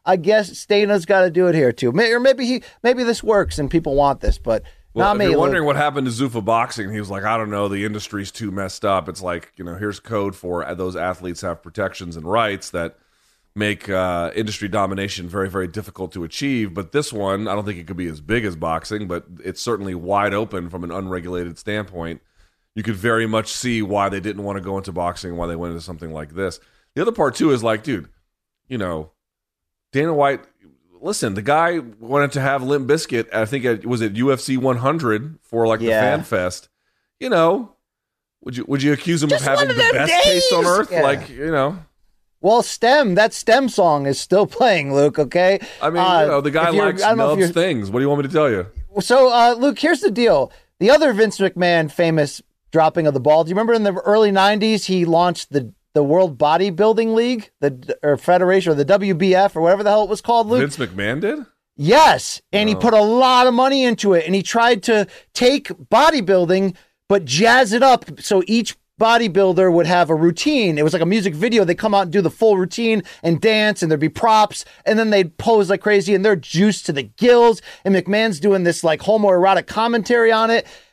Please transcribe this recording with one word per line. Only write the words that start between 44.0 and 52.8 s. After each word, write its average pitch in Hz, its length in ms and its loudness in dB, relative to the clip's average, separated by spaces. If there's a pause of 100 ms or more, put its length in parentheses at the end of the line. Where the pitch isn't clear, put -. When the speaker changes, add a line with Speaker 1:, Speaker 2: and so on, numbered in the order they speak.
Speaker 1:
is 139 120 0
still 190 280 2
playing, 160 480 0
Luke, 143 240 4
okay? 180 420 2 (200)
Speaker 2:
I 156 100 -2
mean, 175 120 0
Speaker 1:
Uh, 180 200 4
Speaker 2:
you 151 40 4
know, 143 140 0
the 147 100 -2
guy 160 200 0
Speaker 1:
if 180 40 0
you're, 202 120 2
Speaker 2:
likes 185 160 -2
Speaker 1:
I 208 80 2
don't 226 80 0
know 147 140 2
if 196 60 0
Speaker 2:
Nubs - 20 0
Speaker 1:
you're 170 240 0
Speaker 2:
things. 120 260 -4
What 123 100 -2
do 139 40 0
you 139 40 0
want 143 140 0
me 135 60 -6
to 143 60 -8
tell 151 160 2
you? 95 160 -2 (340)
Speaker 1:
So, 254 320 4
uh, 240 240 4
Luke, 247 220 0
here's 311 220 0
the 392 100 0
deal. 185 400 2 (300)
The 202 100 4
other 294 220 4
Vince 202 260 0
McMahon 175 540 0
famous 160 500 0 (300)
dropping 160 340 2